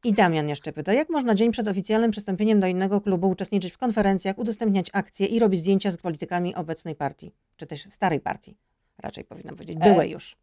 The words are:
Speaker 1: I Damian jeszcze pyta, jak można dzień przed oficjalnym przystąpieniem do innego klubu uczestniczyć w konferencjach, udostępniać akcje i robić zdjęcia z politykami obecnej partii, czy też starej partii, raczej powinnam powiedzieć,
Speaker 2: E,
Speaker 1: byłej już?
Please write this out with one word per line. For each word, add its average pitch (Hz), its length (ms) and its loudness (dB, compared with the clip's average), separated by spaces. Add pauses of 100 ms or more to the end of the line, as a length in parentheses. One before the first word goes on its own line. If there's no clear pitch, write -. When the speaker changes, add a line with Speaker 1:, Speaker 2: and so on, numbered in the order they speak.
Speaker 1:
I 226 100 2
Damian 165 360 2
jeszcze 147 240 -8
pyta, 180 200 -2
jak 294 160 0
można 262 260 0
dzień 226 160 2
przed 226 160 -4
oficjalnym 214 440 0
przystąpieniem 208 480 0
do 190 80 2
innego 190 340 0
klubu 190 280 2
uczestniczyć 185 440 -4
w - 40 -20
konferencjach, 202 600 0
udostępniać 214 560 0
akcje 196 340 -2
i 226 120 0
robić 196 200 4
zdjęcia 196 320 2
z 170 60 -6
politykami 175 580 -4
obecnej 160 400 -8
partii, 151 360 -8 (260)
czy - 100 -14
też 147 160 -12
starej 180 360 -2
partii, - 380 -8 (460)
raczej - 200 -12
powinnam - 320 -18
powiedzieć, 165 260 -12
Speaker 2:
E, 196 120 8
Speaker 1:
byłej 165 180 2
już? - 320 -16